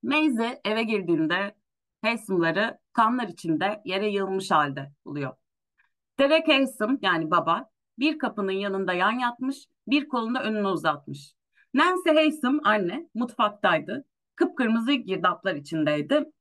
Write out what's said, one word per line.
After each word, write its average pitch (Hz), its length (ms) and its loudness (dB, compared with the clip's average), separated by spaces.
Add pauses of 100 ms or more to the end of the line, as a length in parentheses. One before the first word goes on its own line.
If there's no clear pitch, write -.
Maisie 254 600 0
eve 214 180 0
girdiğinde 180 720 -2 (460)
Haslam'ları 196 760 0 (160)
kanlar 233 340 2
içinde 175 580 -2
yere 196 240 -2
yığılmış 190 420 -2
halde 143 400 0 (140)
buluyor. 143 280 -8 (880)
Derek 311 280 4
Haslam, 269 540 2
yani 165 300 0
baba, 175 380 0 (300)
bir 302 200 0
kapının 208 320 -2
yanında 190 420 -2
yan 202 260 0
yatmış, 254 480 -4 (200)
bir 285 220 0
kolunu 233 260 -2
da 262 80 -2
önüne 214 240 0
uzatmış. 156 640 -4 (400)
Nancy 339 360 2
Haslam, 302 540 2
anne, 214 500 0
mutfaktaydı. 202 920 -2 (300)
Kıpkırmızı 233 580 0
girdaplar 185 600 -2
içindeydi. 151 680 0 (160)